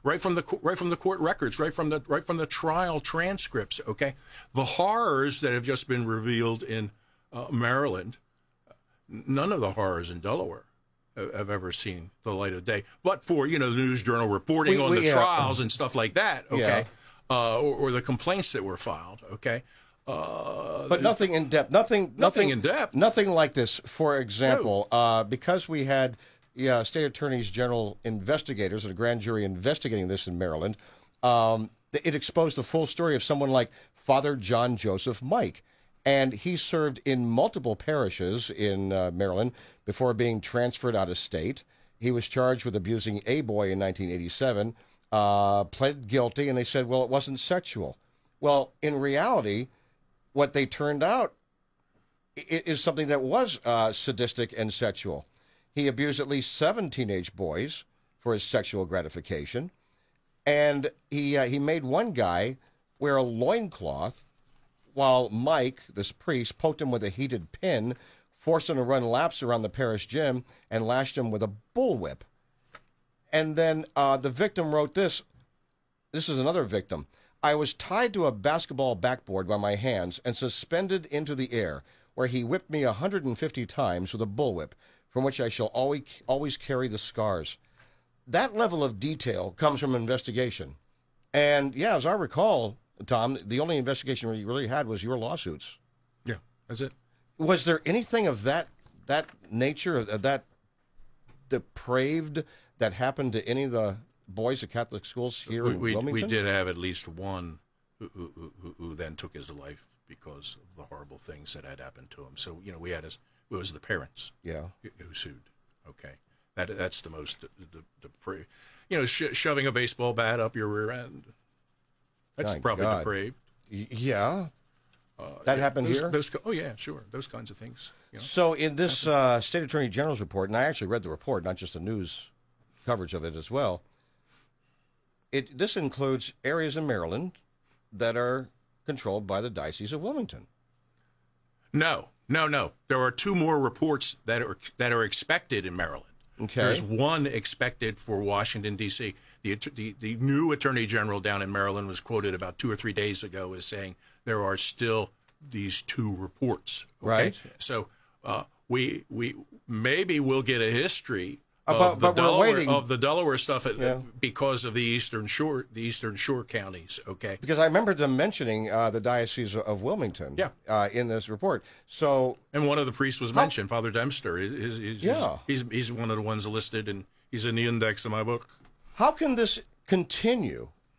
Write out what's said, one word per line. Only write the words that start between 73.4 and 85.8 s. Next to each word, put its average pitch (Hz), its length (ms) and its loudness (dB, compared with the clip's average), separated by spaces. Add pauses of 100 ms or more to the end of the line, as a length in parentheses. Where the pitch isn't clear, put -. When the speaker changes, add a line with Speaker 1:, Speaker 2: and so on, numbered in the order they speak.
Speaker 2:
then, 160 280 4 (100)
uh, 139 220 6
the 135 140 0
victim 160 440 0
wrote 151 200 2
this. 185 280 2 (880)
This 156 160 -4
is 139 100 0
another 156 260 2
victim. 92 420 -4 (380)
"I 147 100 6
was 151 200 0
tied 220 400 0
to 175 120 2
a 127 60 2
basketball 131 640 0
backboard 95 500 -2
by 104 100 2
my 104 200 2
hands 101 480 -2
and 120 120 -2
suspended 175 680 -2
into 147 300 -4
the 127 160 -4
air, 85 320 -2 (300)
where 127 120 0
he 123 160 0
whipped 143 260 -2
me 151 140 0
a 120 100 4
hundred 170 320 -2
and 123 140 -2
fifty 131 280 -4
times 92 460 -2
with 110 100 -4
a 110 40 -2
bullwhip, 101 460 -2 (360)
from 127 140 -2
which 135 180 0
I 117 80 0
shall 110 180 -2
always, 135 600 -2